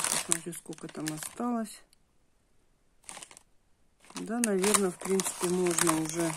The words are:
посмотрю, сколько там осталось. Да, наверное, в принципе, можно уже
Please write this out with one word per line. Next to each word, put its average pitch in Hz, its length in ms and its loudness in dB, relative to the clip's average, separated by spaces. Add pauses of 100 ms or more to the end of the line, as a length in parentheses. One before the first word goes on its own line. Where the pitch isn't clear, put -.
(120)
посмотрю, 170 420 0
сколько - 360 -10
там 147 160 -6
осталось. 226 760 -4 (2250)
Да, 208 240 -4
наверное, 202 520 4
в - 60 -14
принципе, 185 500 -2
можно 170 540 4
уже 160 360 -2